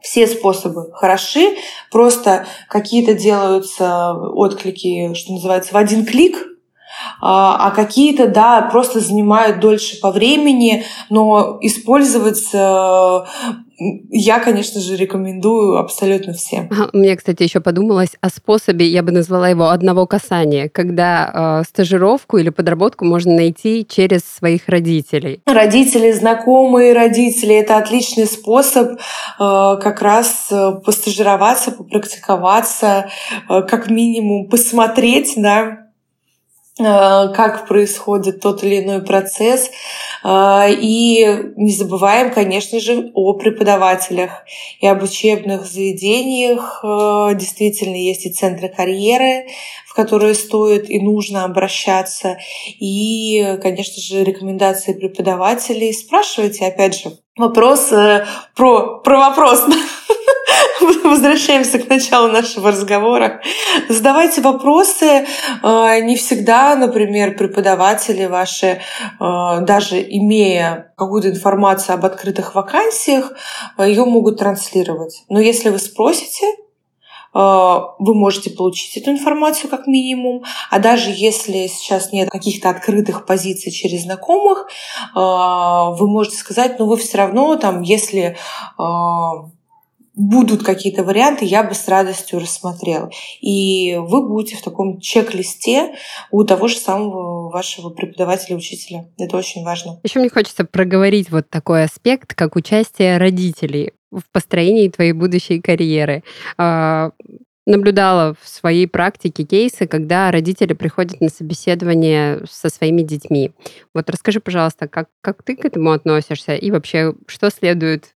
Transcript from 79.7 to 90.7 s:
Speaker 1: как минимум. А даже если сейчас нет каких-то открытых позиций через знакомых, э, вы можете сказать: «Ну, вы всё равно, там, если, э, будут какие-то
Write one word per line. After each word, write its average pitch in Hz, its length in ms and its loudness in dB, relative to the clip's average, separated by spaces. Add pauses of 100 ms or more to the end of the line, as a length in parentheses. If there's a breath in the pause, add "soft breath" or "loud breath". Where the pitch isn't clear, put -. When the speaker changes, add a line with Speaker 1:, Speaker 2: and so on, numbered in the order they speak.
Speaker 1:
как 269 160 -8
минимум. 254 580 -2 (260 loud breath)
А 196 80 2
даже 226 320 2
если 196 580 -2
сейчас 190 440 -6
нет 196 180 -2
каких-то 190 400 -4
открытых 202 560 -4
позиций 185 460 -4
через 175 300 -6
знакомых, 381 640 0
э, - 500 -12
вы 180 920 0
можете 208 280 -2
сказать: 247 420 -2
«Ну, 220 80 0
вы 226 100 2
всё 226 220 -6
равно, 240 380 2
там, 185 260 -2
если, 180 540 -2 (420 loud breath)
э, 170 40 -6 (1300)
будут 208 460 2
какие-то 190 400 -4